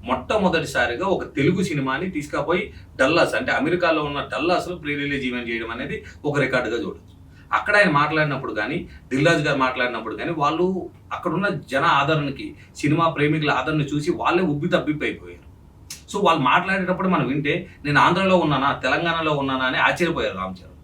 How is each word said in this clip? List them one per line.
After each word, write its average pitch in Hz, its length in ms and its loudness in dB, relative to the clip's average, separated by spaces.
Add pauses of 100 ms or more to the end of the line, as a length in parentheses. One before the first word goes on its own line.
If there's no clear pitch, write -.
మొట్టమొదటిసారిగా 170 1000 0
ఒక 170 180 0 (120)
తెలుగు 180 260 2
సినిమాని 147 480 -2
తీసుకుపోయి 147 600 -2 (240)
డల్లాస్, 143 380 4
అంటే 131 180 -2
అమెరికాలో 160 500 2
ఉన్న 143 180 -4
డల్లాస్లో 170 560 -2
ప్రీ 147 180 -4
రిలీజ్ 139 320 -2
ఈవెంట్ 120 240 -4
చేయడం 113 200 -6
అనేది 139 340 -8 (200)
ఒక 147 140 0
రికార్డుగా 123 380 0
చూడొచ్చు. - 400 -8 (360)
అక్కడ - 240 0
ఆయన 202 140 6
మాట్లాడినప్పుడు 147 640 0
కానీ, 131 360 -6 (220)
దిల్ 135 160 2
రాజు 165 120 6
గారు 147 200 0
మాట్లాడినప్పుడు 120 560 -2
కానీ, 123 180 -6
వాళ్ళు 165 580 0 (220)
అక్కడున్న 175 360 -2
జన 143 360 -2
ఆదరణకి, 147 680 0 (220)
సినిమా 160 320 2
ప్రేమికుల 147 420 2
ఆదరణ 156 300 0
చూసి 151 320 -2
వాళ్ళే 170 300 2
ఉబ్బి 147 260 0
తబ్బిబ్బి 151 380 0
అయిపోయారు. - 400 -10 (680)
So 202 120 0
వాళ్ళు 160 180 4
మాట్లాడేటప్పుడు 185 680 2
మనం 147 200 2
వింటే, 147 400 -2 (160)
"నేను 143 160 4
ఆంధ్రలో 185 360 4
ఉన్నానా, 143 360 2
తెలంగాణలో 160 600 0
ఉన్నానా?" 135 320 0
అని 131 140 0
ఆశ్చర్యపోయారు 127 580 0
రామ్ 95 240 -6
చరణ్. - 240 -20